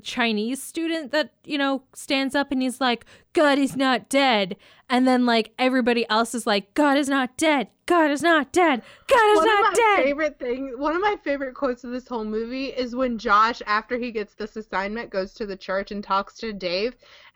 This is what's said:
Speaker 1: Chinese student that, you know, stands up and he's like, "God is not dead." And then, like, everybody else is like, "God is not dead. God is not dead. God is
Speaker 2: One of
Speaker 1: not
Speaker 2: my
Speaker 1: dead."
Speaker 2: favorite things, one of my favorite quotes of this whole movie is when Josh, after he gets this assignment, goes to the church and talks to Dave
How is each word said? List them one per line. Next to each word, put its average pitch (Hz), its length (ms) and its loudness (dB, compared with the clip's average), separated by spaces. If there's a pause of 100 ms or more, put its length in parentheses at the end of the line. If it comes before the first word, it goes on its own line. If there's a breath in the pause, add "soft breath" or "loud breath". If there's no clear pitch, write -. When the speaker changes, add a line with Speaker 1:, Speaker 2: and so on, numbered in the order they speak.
Speaker 1:
Chinese 233 580 -2
student 330 520 -6
that, 294 220 -2 (100)
you 294 140 -6
know, 269 240 -2 (120)
stands 269 400 -4
up 285 160 0
and 262 120 -2
he's 254 180 -4
like, 240 240 -2 (280 soft breath)
"God 285 280 4
is 262 160 0
not 262 320 0
dead." 220 480 2 (320 soft breath)
And 254 180 2
then, 247 200 4
like, 226 320 2
everybody 247 500 2
else 226 260 0
is 226 120 -6
like, 202 280 0
"God 285 220 4
is 285 120 0
not 269 280 -2
dead. 294 320 2 (180)
God 330 240 4
is 285 120 -2
not 311 300 2
dead. 311 300 2 (260 loud breath)
God 453 240 6
is 427 40 6
Speaker 2:
One 427 120 4
of 440 120 4
Speaker 1:
not 403 120 2
Speaker 2:
my - 20 -2
Speaker 1:
dead." 403 300 4
Speaker 2:
favorite 285 340 -2
things, 262 380 -6
one 302 200 -2
of 359 60 -2
my 415 200 0
favorite 269 320 -4
quotes 247 300 -4
of 240 60 -10
this 247 180 -8
whole 226 160 -6
movie 226 420 -6
is 240 300 -6
when 247 220 -2
Josh, 220 480 2
after 220 320 -2
he 240 140 -6
gets 208 220 -8
this - 220 -12
assignment, 208 540 -8
goes 196 240 -6
to 233 120 -10
the 190 100 -10
church 196 360 -6
and 202 100 -8
talks 196 360 -4
to 226 140 -10
Dave 190 440 -6 (400 loud breath)